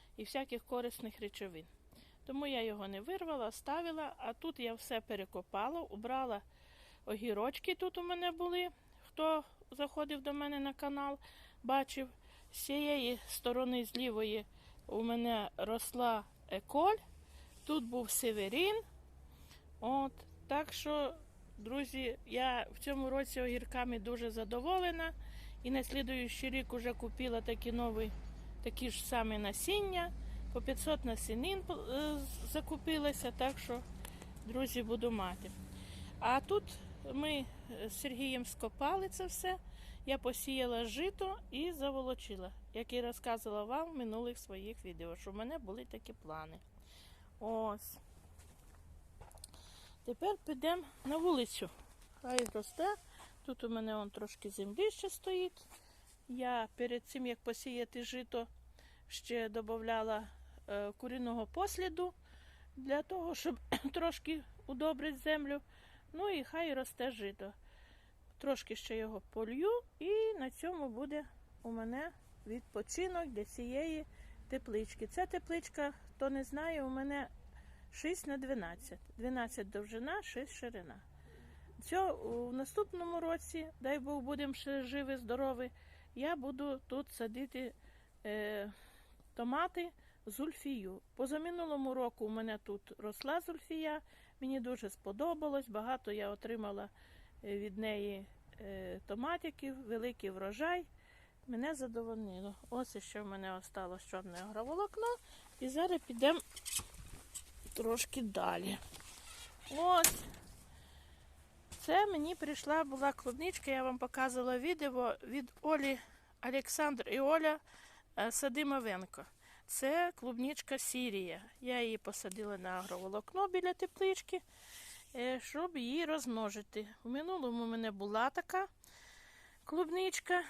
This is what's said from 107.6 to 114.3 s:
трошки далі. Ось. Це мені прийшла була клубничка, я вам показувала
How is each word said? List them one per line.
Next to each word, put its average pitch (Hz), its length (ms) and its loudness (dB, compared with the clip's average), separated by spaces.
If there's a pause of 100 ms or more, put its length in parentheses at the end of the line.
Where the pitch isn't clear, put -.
трошки 233 480 0
далі. 190 560 2 (1000)
Ось. 349 460 10 (1600)
Це 359 260 8
мені 339 300 2
прийшла 302 480 2
була 269 280 4
клубничка, 277 600 -2
я 262 120 4
вам 254 140 2
показувала 254 600 2